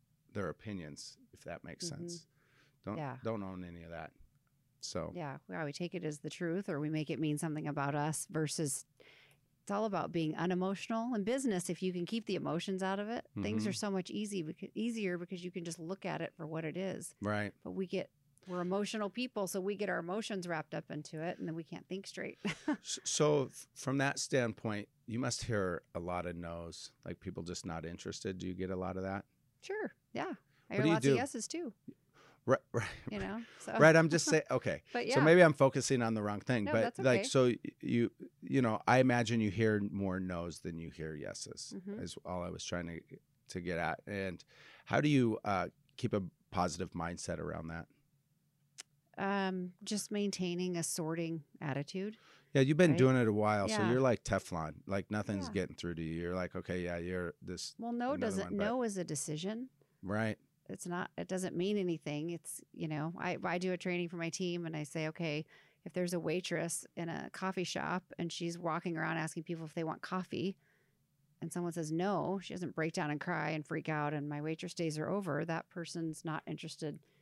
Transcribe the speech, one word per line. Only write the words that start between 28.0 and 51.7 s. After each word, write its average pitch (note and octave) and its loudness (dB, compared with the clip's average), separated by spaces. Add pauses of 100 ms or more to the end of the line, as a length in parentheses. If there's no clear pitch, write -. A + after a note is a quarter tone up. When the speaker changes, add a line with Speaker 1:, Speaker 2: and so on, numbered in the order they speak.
Speaker 1:
Do F#2 -6
you F#2 -4
get F#2 -4
a F#2+ -2
lot F#2 -2
of F#2 -4
that? F#2+ -4 (360)
Speaker 2:
Sure. G4 -6 (220)
Yeah. - -2 (480)
I - -8
Speaker 1:
What - -
Speaker 2:
hear - 2
Speaker 1:
do D#3 6
you E3 6
Speaker 2:
lots C#3 2
of C#3 8
Speaker 1:
do? C3 6
Speaker 2:
yeses A#3+ -2
too. D#4+ -6 (720)
Speaker 1:
Right, B2+ 6
<laughs> - -20
right. G#2+ -2 (240)
Speaker 2:
You G#3 -6
know, G3+ -6 (180)
so. - -6
Speaker 1:
Right, D#3+ 12
I'm E3 10
just D#3+ 4
Speaker 2:
<laughs> G3+ 2
Speaker 1:
saying, D#3 6
okay. A#2+ 0 (120)
Speaker 2:
But D3+ 0
Speaker 1:
So C3 6
Speaker 2:
yeah. - 8
Speaker 1:
maybe E3+ 12
I'm D#3+ 12
focusing C3+ 4
on A2+ 2
the G#2+ 0
wrong G#2 0
thing, A#2 2
Speaker 2:
No, - 2
Speaker 1:
but A2+ 6
Speaker 2:
that's - 2
Speaker 1:
like, B2+ 6
Speaker 2:
okay. A#3 -2
Speaker 1:
so C3+ 6
y-, B2 4 (260)
you, A#2+ 4 (320)
you C3+ 2
know, A2 2
I B2 10
imagine A#2+ 6
you G#2+ 4
hear G#2+ 4
more F#2+ 0
no's F2 -4
than E2+ -6
you E2 -8
hear D#2 -6
yeses, - -10
Speaker 2:
Mm-hmm. G3 -8
Speaker 1:
is F2 -8
all F2+ -4
I F2 -4
was E2+ -8
trying F2 -4
to, E2 -8 (500)
to F#2 -6
get F2+ -2
at. D#2+ 0
And G2 -4 (440)
how - 4
do D3+ 4
you, B2 4
uh, F#2+ 2 (320)
keep A2+ -2
a G#2 2 (280)
positive F2 0
mindset E2+ -4
around D#2+ -6
that? E2 -8 (1300)
Speaker 2:
Um, F#3+ 0 (100)
just G3+ -4
maintaining F#3 0
a E3 0
sorting E3 -2 (180)
attitude. D3+ -4 (380)